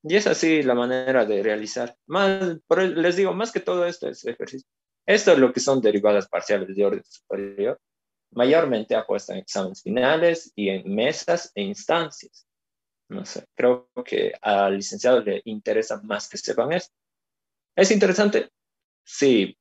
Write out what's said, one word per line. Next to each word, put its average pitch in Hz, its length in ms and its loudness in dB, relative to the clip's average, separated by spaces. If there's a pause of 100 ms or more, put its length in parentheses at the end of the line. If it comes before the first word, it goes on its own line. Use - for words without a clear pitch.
Y 156 140 -4
es 202 140 4
así 160 340 2
la 127 120 2
manera 127 500 2
de 104 180 0
realizar. 110 540 -4 (100)
Más, 190 520 -2 (100)
por 165 120 2
el-, 180 220 0
les 175 140 2
digo, 190 180 0
más 190 180 -4
que 190 80 -4
todo 180 240 -2
esto 175 240 -6
es - 160 -14
ejercicio. - 440 -10 (360)
Esto - 280 4
es 151 60 6
lo 127 140 6
que - 80 -2
son 135 200 2
derivadas 104 480 2
parciales 95 460 -4
de 101 120 2
orden 98 180 -2
superior. 101 760 -6 (500)
Mayormente 127 640 2
apuestan 101 420 -4
en 95 60 -10
exámenes 95 400 -8
finales 160 720 0
y 104 160 -2
en 95 240 -6
mesas 147 600 -2
e 104 80 -6
instancias. - 840 -6 (640)
No 98 140 -12
sé, - 200 -14 (120)
creo 123 340 0 (140)
que - 360 -2
al 98 360 2
licenciado 107 440 0
le 101 260 -4
interesa 107 560 -4
más 104 260 -8
que - 100 -14
sepan 123 340 -4
esto. 175 220 -6 (800)
¿Es 190 160 4
interesante? 208 600 2 (520)
Sí. 117 580 2